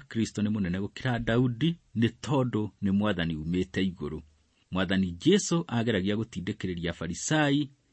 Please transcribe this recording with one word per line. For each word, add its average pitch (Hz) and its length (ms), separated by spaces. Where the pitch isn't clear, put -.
Kristo 110 340
nĩ 104 80
mũnene 95 300
gũkĩra 117 400
Daudi, 120 560
nĩ 110 140
tondũ 120 480
nĩ 98 80
mwathani 95 440
umĩte 87 460
igũrũ. 73 300
Mwathani 92 400
Jesũ 170 560
ageragia 110 480
gũtindĩkĩrĩria 92 720
Afarisai 139 800